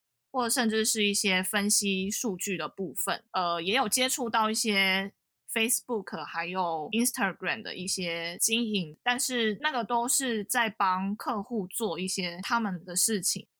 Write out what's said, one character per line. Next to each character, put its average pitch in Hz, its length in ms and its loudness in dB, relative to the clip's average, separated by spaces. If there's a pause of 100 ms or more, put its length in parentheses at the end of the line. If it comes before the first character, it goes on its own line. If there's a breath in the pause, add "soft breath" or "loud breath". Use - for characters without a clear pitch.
(320)
或 254 120 0
者 226 60 0
甚 233 200 2
至 220 160 2
是 214 180 2
一 202 100 4
些 190 280 2
分 202 260 0
析 196 440 2
数 202 260 -2
据 185 180 -4
的 156 140 -4
部 - 240 -8
分。 - 380 -2
呃， 175 280 0
也 175 160 0
有 262 140 2
接 254 180 2
触 254 220 -2
到 220 200 4
一 220 40 0
些 196 580 2 (400)
Facebook 220 720 -2
还 170 220 -6
有 170 460 -2
Instagram 190 720 0
的 85 140 -6
一 180 100 -6
些 170 540 -4
经 226 240 2
营， 185 400 -2
但 247 160 2
是 233 400 0
那 302 120 0
个 247 120 0
都 240 240 0
是 240 380 0
在 233 240 0
帮 196 460 0
客 220 280 -2
户 208 240 -4
做 185 320 -4
一 185 80 -2
些 180 340 -2
他 233 180 0
们 180 260 -2
的 180 100 -8
事 208 240 2
情。 - 280 -4 (120)